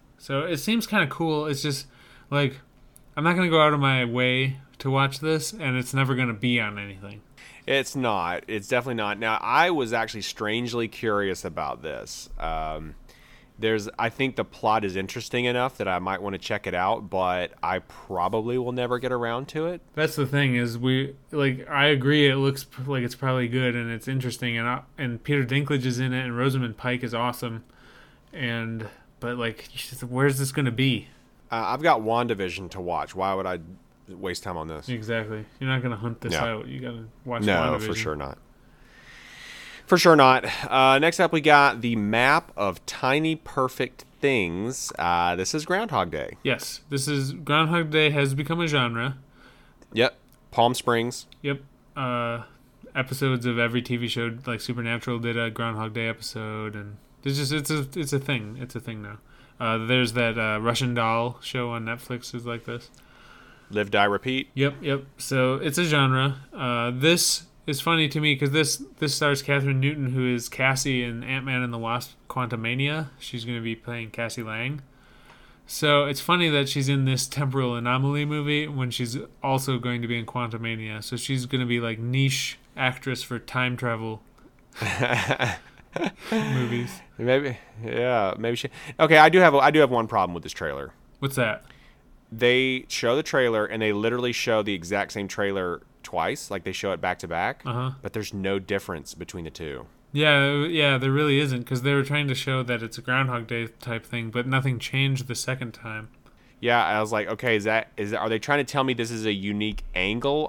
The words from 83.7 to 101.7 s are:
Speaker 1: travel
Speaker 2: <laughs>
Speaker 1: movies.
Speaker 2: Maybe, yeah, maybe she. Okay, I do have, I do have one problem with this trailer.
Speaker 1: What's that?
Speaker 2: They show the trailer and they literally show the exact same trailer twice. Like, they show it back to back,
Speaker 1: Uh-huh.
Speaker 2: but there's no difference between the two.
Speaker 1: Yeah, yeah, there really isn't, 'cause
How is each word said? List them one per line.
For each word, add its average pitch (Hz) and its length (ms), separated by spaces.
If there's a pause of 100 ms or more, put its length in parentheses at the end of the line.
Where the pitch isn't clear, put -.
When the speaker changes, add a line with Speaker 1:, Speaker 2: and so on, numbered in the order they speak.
Speaker 1:
travel 113 460 (580)
Speaker 2:
<laughs> - 0 (1500)
Speaker 1:
movies. 123 680 (180)
Speaker 2:
Maybe, 127 400 (260)
yeah, 117 540
maybe 117 180
she. 123 120 (300)
Okay, 156 200
I 156 100
do 170 100
have, 170 160
I 139 160
do 151 100
have 139 100
one 117 160
problem 95 280
with 82 80
this - 100
trailer. 71 400 (260)
Speaker 1:
What's 135 180
that? 113 280 (680)
Speaker 2:
They 127 580
show 123 280
the 156 60
trailer 117 440
and 110 160
they 107 100
literally 120 400
show 110 300
the 101 120
exact 90 380
same 101 160
trailer 98 540 (200)
twice. 90 480
Like, 98 140
they 95 80
show 98 200
it 85 80
back 90 200
to 90 80
back, 87 360
Speaker 1:
Uh-huh. 127 280 (100)
Speaker 2:
but - 100
there's 107 220
no 98 240
difference 95 560
between 85 300
the 78 60
two. 71 360 (260)
Speaker 1:
Yeah, 143 520
yeah, 151 320
there 135 160
really 143 260
isn't, 131 280
'cause 123 160